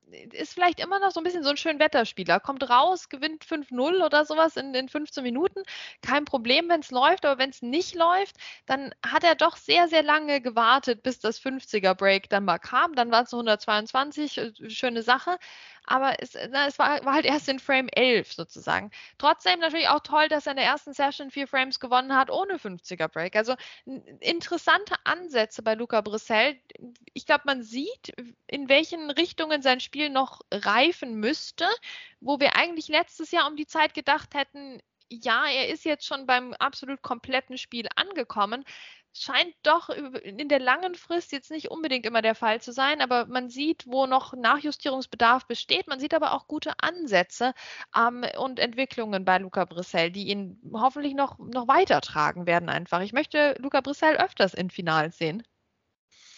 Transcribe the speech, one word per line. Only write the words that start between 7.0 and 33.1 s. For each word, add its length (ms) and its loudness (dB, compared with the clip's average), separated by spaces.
aber 140 2
wenn's 240 -4
nicht 320 -2
läuft, 420 2
dann 260 -4
hat 180 0
er 120 6
doch 200 2
sehr, 320 4
sehr 140 4
lange 380 2
gewartet, 640 4
bis 160 -2
das 180 -2
fünfziger 560 0
Break 340 2
dann 160 0
mal 140 2
kam. 360 0
Dann 180 2
waren's 180 4
nur 80 -6
hundertzweiundzwanzig, 1000 -2
äh, 140 -6
schöne 340 -4
Sache. 360 2
Aber 380 0
es, 160 -14
na, 180 0
es 100 -6
war, 260 2
war 100 2
halt 100 2
erst 240 0
in 100 -2
Frame 300 0
elf 440 2
sozusagen. 600 -4
Trotzdem 400 2
natürlich 300 0
auch 100 4
toll, 300 2
dass 180 -2
er 60 -4
in 60 -4
der 80 2
ersten 260 -2
Session 400 -4
vier 160 -6
Frames 320 -2
gewonnen 340 0
hat, 160 2
ohne 300 -2
fünfziger 480 -6
Break. 260 -6
Also 220 0
n-, 200 -14
interessante 840 0
Ansätze 600 -2
bei 120 0
Luca 260 0
Brissell. 560 0
Ich 120 -12
glaub, 200 2
man 180 -2
sieht, 480 -10
in 220 -8
welchen 420 2
Richtungen 520 0
sein 180 4
Spiel 280 -4
noch 340 -2
reifen 640 2
müsste, 500 -2
wo 180 -2
wir 160 4
eigentlich 320 0
letztes 460 -2